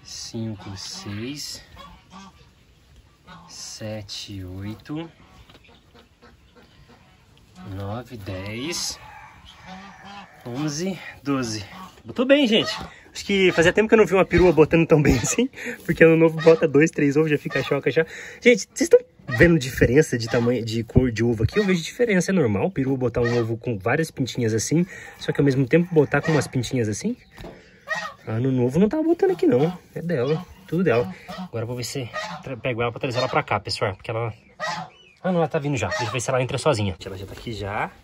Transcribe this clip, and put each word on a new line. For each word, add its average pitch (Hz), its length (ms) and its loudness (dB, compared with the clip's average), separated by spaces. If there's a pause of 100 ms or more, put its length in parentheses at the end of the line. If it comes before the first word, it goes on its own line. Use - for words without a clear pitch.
cinco, 110 760 -10
seis, 117 840 -12 (1800)
sete, 107 960 -12
oito, 107 680 -12 (2750)
nove, 113 400 -10
dez, 107 840 -10 (1500)
onze, 151 520 -6 (240)
doze. 117 420 -4 (380)
Botou 160 220 -4
bem, 277 220 6
gente. 202 260 0 (440)
Acho - 80 -12
que 190 280 4
fazia 170 200 4
tempo 214 160 2
que - 60 4
eu 226 40 6
não 214 60 8
vi 165 80 0
uma 185 140 4
perua 175 260 6
botando 156 340 4
tão 160 140 6
bem 139 160 4
<laughs> 110 60 0
assim, - 260 0 (380)
porque 165 180 4
ano 165 140 8
novo 160 240 4
bota 165 260 6
dois, 143 220 4
três 143 260 0
ovos, 156 140 2
já 147 80 2
fica 135 240 -4
choca 139 280 -2
já. 160 140 2 (380)
Gente, 240 320 4
vocês 311 160 0
tão 494 100 10 (260)
vendo 170 320 6
diferença 127 600 2
de 113 100 -6
tamanho, 120 340 0
de 113 220 -4
cor 127 260 2
de 113 140 -2
ovo 117 180 0
aqui? 113 160 0
Eu 214 60 2
vejo 185 180 0
diferença, 196 480 0
é 190 40 0
normal 131 360 0
perua 135 240 -2
botar 123 280 -2
um 120 180 0
ovo 113 160 -2
com 113 220 -6
várias 139 320 -2
pintinhas 120 420 -2
assim, 143 320 0 (340)
só - 140 -6
que - 80 -2
ao 143 60 4
mesmo 135 200 2
tempo 170 280 2
botar 143 260 4
com - 100 -4
umas 139 160 2
pintinhas 120 440 -2
assim. 208 260 -4 (1080)
Ano 120 260 -2
novo 127 260 2
não 202 80 6
tá 311 160 0
botando 339 280 2
aqui 359 160 0
não, 175 300 2 (180)
é - 80 -8
dela, 160 420 -2 (240)
tudo 175 160 0
dela. 123 260 2 (280)
Agora 175 240 -8
eu 113 40 -6
vou 123 100 -8
ver 123 80 -8
se 127 260 -8 (320)
tra-, 131 160 -12
pego 120 240 -6
ela 120 100 -2
pra - 80 -12
trazer 131 160 -4
ela 123 140 -2
pra 151 120 0
cá, 104 160 -2
pessoal, 107 360 -4
porque - 160 -14
ela... 113 200 -4 (920)
Ah, 185 100 -2
não, 175 60 2
ela 165 100 2
tá 165 100 -4
vindo 143 180 -2
já, 104 120 -2
deixa - 160 -4
eu 113 60 -4
ver 120 100 -4
se - 80 -8
ela 131 140 0
entra 131 160 -4
sozinha. 107 360 0 (100)
Ela 95 120 -10
já 95 80 -12
tá 92 80 -16
aqui - 200 -12
já 107 380 -6 (140)